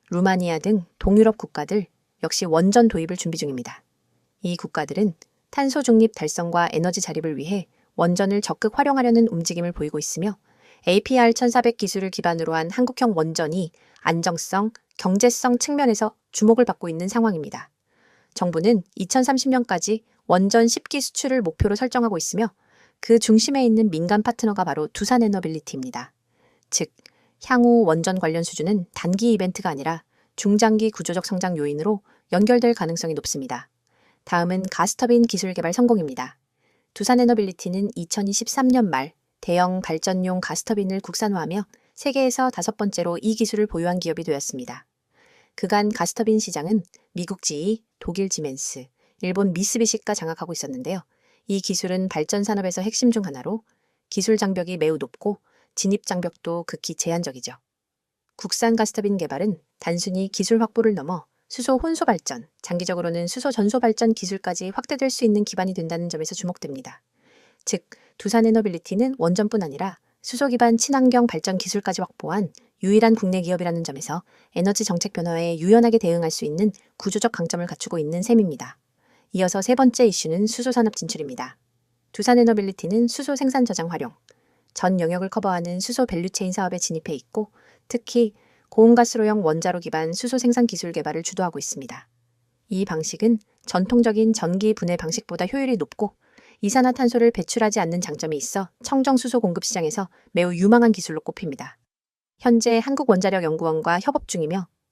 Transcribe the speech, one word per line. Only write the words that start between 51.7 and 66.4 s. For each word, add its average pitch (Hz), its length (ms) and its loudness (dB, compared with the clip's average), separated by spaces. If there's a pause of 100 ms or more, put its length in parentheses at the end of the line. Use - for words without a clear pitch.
발전 202 380 -4
산업에서 196 360 -4
핵심 226 300 2
중 214 140 0
하나로 151 380 -8 (460)
기술 214 280 0
장벽이 180 400 -2
매우 156 200 0
높고 190 420 -6 (360)
진입 202 300 -2
장벽도 175 600 -6
극히 - 300 -12
제한적이죠. 165 560 -4 (840)
국산 226 400 0
가스터빈 208 400 -2
개발은 170 420 -4 (180)
단순히 190 520 -4
기술 226 320 0
확보를 220 340 0
넘어 156 300 -8 (240)
수소 262 260 -2
혼소 330 300 -2
발전, - 420 -4 (140)
장기적으로는 175 640 -4
수소 262 240 -4
전소 220 300 2
발전 226 320 2
기술까지 185 560 -8
확대될 262 400 -4
수 - 160 -2
있는 208 180 2
기반이 190 300 -4
된다는 170 340 -6
점에서 156 260 -8
주목됩니다. 139 680 -10 (640)